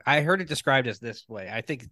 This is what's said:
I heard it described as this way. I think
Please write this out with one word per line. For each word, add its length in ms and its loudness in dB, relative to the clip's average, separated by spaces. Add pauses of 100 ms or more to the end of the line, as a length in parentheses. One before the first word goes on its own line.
I 160 4
heard 200 2
it 60 -8
described 400 2
as 120 -6
this 280 -10
way. 240 -10
I 100 -4
think 300 -8